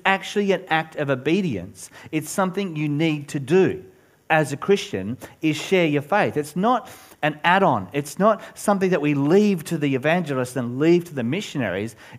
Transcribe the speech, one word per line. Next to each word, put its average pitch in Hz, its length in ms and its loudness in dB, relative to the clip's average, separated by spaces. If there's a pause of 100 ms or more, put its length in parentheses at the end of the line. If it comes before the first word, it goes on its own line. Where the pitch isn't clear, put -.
actually 196 460 0
an 170 160 -2
act 160 300 -2
of 143 120 -2
obedience. 135 800 -2 (220)
It's 156 180 -4
something 190 460 -2
you 151 140 -2
need 147 400 -2
to 151 100 -6
do 143 420 2 (460)
as 156 240 2
a 139 60 -6
Christian, 123 600 -2 (240)
is 156 120 2
share 180 300 2
your 147 160 0
faith. 156 340 0
It's 147 200 -4
not 220 340 0 (320)
an 151 220 -2
add-on. 165 500 4
It's 143 240 -6
not 202 240 2 (160)
something 190 320 0
that 175 100 2
we 147 140 0
leave 170 520 4
to 170 120 -4
the 143 160 0
evangelists 139 600 -2
and 123 240 -4
leave 170 260 4
to - 80 -16
the 131 100 -4
missionaries. 113 720 -4 (240)